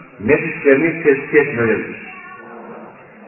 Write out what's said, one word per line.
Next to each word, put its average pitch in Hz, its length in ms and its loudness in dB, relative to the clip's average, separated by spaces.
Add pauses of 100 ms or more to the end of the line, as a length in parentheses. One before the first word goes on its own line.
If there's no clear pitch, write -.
(200)
nefislerini 156 840 2
tezkiye 147 400 4
etmeleridir. 117 540 -2 (1300)